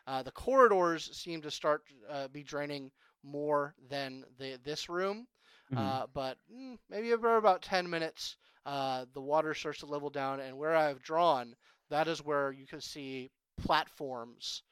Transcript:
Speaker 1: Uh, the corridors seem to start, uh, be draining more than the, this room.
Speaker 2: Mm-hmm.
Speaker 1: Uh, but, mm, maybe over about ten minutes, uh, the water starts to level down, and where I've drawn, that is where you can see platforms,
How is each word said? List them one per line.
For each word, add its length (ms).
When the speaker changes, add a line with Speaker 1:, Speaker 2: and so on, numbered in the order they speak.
Speaker 1:
Uh, 160
the 80
corridors 800
seem 300
to 100
start, 320
uh, 200
be 140
draining 460
more 520
than 340
the, 240
this 240
room. 400
Speaker 2:
Mm-hmm. 120
Speaker 1:
Uh, 280
but, 240
mm, 220
maybe 220
over 260
about 240
ten 280
minutes, 480
uh, 480
the 80
water 320
starts 260
to 60
level 240
down, 300
and 180
where 180
I've 280
drawn, 520
that 180
is 160
where 280
you 140
can 160
see 480
platforms, 1000